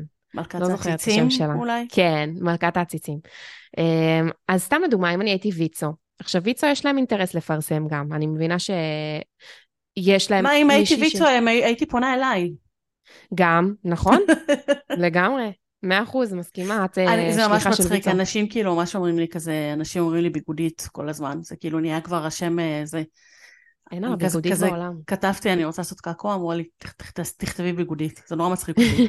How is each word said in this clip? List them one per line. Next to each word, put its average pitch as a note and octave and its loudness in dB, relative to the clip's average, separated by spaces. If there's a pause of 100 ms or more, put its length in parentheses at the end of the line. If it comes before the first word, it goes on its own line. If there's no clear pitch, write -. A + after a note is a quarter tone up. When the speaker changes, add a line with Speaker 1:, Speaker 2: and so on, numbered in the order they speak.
(340)
Speaker 1:
מלכת - -10
Speaker 2:
לא F3+ -2
זוכרת F#3+ -2
את F3 -2
Speaker 1:
העציצים, G#3+ 2
Speaker 2:
השם C4 2
שלה. D3+ 0
Speaker 1:
אולי? A#3+ -2
Speaker 2:
כן, D#3 2
מלכת E3+ -2
העציצים. D#3+ -6 (580)
אה, D#3+ 2 (260)
אז F#3 2
סתם D4+ 0
לדוגמה, F3+ 2
אם F#3 0
אני A3 0
הייתי G3 0
ויצו, D#3+ -4 (260)
עכשיו - -2
ויצו B3 0
יש C#4+ 0
להם C#4 2
אינטרס G#3+ 0
לפרסם D#3 -2
גם, D3 -4
אני D#3 0
מבינה D#3+ 0
שיש E3 -2
להם G3 4
Speaker 1:
מה C#4+ 4
אם D4 6
הייתי C#4+ 6
Speaker 2:
מישהי D#4 4
ש- D#4+ 0
Speaker 1:
ויצו, E4+ 4
הם A#3+ 4
הי-, A#3 4
הייתי A#3 0
פונה B3+ 0
אליי. A3+ 0 (840)
Speaker 2:
גם, F3 4 (100)
נכון? F#3 4 (420)
Speaker 1:
<laughs> C#4 -2
Speaker 2:
לגמרי, G3 0 (320)
מאה F#3+ 2
אחוז, A#3 -2
מסכימה, F#3 -4
את, F#3 -4
אה, F3+ 4
Speaker 1:
אני, E3+ 2
זה G#3+ 2
ממש G#3 4
Speaker 2:
שליחה G#3 2
של G3 2
Speaker 1:
מצחיק, G3 0
Speaker 2:
ויצו. G3 2
Speaker 1:
אנשים F#3+ 0
כאילו G3 -2
ממש E3+ -2
אומרים F3 0
לי E3 0
כזה, D#3 -4
אנשים D#3 -4
אומרים E3 0
לי F3 0
ביגודית D#3 -6
כל D3 -10
הזמן, C#3+ -8
זה E3+ -14
כאילו D#3+ -6
נהיה D#3+ -2
כבר E3 -4
השם, E3+ -4
אה, D#3 -4
זה, D#3 -8 (880)
Speaker 2:
אין F3 -8
עליו G3+ -4
Speaker 1:
אני F3 -2
כזה, E3+ 0
Speaker 2:
ביגודית E3+ 0
Speaker 1:
כזה G3 2
Speaker 2:
בעולם. F3 -4 (140)
Speaker 1:
כתבתי, F#3+ 0
"אני E3 0
רוצה E3 -6
לעשות - -10
קעקוע", G3 -6
אמרו E3+ -4
לי, E3+ -4 (200)
"תכ-, - -16
תכ-, - -18
תכ-, - -8
תכתבי F3+ -4
ביגודית". D#3 -4
זה E3 -8
נורא E3+ 0
מצחיק F3+ -2
אותי A3+ 6